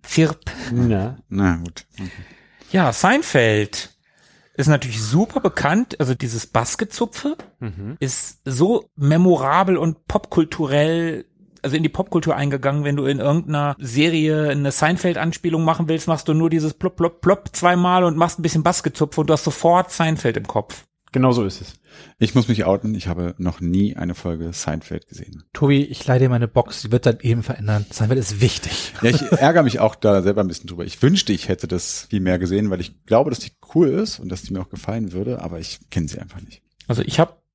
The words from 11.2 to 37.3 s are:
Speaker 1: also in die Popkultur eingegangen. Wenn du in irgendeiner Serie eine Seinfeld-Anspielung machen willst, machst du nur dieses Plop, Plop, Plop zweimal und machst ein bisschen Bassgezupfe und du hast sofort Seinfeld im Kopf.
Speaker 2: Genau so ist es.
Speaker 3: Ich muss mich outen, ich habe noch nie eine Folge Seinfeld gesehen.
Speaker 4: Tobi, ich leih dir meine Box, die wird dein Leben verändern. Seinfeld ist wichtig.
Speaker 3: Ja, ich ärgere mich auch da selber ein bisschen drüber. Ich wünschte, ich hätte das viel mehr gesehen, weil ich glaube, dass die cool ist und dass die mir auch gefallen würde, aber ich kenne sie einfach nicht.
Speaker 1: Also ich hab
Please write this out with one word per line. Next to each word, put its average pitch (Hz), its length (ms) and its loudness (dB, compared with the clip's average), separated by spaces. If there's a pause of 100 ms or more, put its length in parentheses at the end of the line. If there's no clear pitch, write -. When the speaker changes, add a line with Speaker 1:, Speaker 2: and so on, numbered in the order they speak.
Speaker 1:
also 135 120 -2
in 160 80 0
die 151 60 0
Popkultur 165 460 -2
eingegangen. 139 480 -2
Wenn 143 120 0
du 143 100 -2
in 139 140 0
irgendeiner 147 600 0
Serie 151 720 2
eine 139 220 0
Seinfeld-Anspielung 165 920 0
machen 160 240 0
willst, 160 200 -2
machst 160 200 -2
du 156 60 2
nur 165 160 2
dieses 156 240 0
Plop, 185 240 -6
Plop, 170 240 0
Plop 196 320 2
zweimal 180 500 4
und 165 140 2
machst 165 220 2
ein 165 40 -6
bisschen 160 200 0
Bassgezupfe 160 580 0
und 143 60 0
du 160 60 4
hast 147 100 0
sofort 175 480 2
Seinfeld 156 460 0
im 104 100 -8
Kopf. - 380 -6 (280)
Speaker 2:
Genau 127 200 4
so 117 100 2
ist 95 160 -4
es. - 140 -16 (460)
Speaker 3:
Ich 113 160 2
muss 117 120 4
mich 107 160 0
outen, 101 320 0
ich 92 140 -8
habe 87 280 -4
noch 90 220 -4
nie 92 380 0
eine 87 180 -6
Folge 85 380 -8
Seinfeld 80 560 -8
gesehen. - 420 -18
Speaker 4:
Tobi, 139 320 2
ich - 240 -8
leih 127 120 4
dir 131 100 4
meine 120 180 0
Box, - 360 -2
die 107 100 -4
wird 120 120 0
dein 120 140 2
Leben 113 240 0
verändern. 104 480 -2
Seinfeld 113 260 0
ist 104 220 -4
wichtig. - 640 -2
Speaker 3:
Ja, 117 80 4
ich 160 120 4 (120)
ärgere 160 300 6
mich 110 180 2
auch 107 140 2
da 101 260 4
selber 101 180 2
ein 98 80 0
bisschen 85 200 -10
drüber. 87 180 -10
Ich - 160 -6
wünschte, 139 320 4
ich - 160 -4
hätte 92 180 -4
das - 420 -6
viel 101 120 -2
mehr 90 180 0
gesehen, 98 300 0
weil 92 100 -2
ich - 260 -12
glaube, 131 240 4
dass 127 100 -6
die - 120 -14 (240)
cool 160 140 6
ist 196 300 -4
und 92 100 -12
dass 90 140 -10
die - 100 -10
mir 92 80 -6
auch - 80 -12
gefallen 104 420 -8
würde, 110 300 -6
aber 85 180 -10
ich - 300 -14
kenne 80 180 -4
sie - 120 -12
einfach - 200 -16
nicht. - 220 -20 (260)
Speaker 1:
Also 123 140 -2
ich - 180 -2
hab - 220 0 (140)